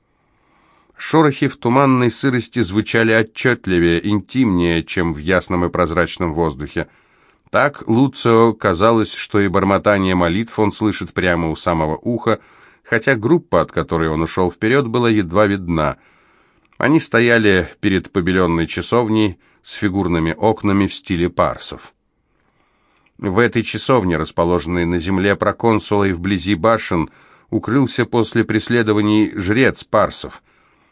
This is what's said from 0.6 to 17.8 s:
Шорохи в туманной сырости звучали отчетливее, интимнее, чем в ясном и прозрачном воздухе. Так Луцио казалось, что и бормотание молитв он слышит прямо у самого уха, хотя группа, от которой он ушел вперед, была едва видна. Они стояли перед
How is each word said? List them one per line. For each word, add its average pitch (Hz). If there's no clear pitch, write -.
Шорохи 151
в 135
туманной 127
сырости 123
звучали 110
отчетливее, 95
интимнее, 92
чем 85
в 73
ясном 87
и 85
прозрачном 85
воздухе. 76
Так 139
Луцио 117
казалось, 104
что -
и 101
бормотание 95
молитв 90
он 107
слышит 101
прямо 85
у 78
самого 80
уха, 113
хотя 117
группа, 113
от 78
которой 80
он 78
ушел 90
вперед, 120
была 117
едва 101
видна. 85
Они 151
стояли 113
перед 95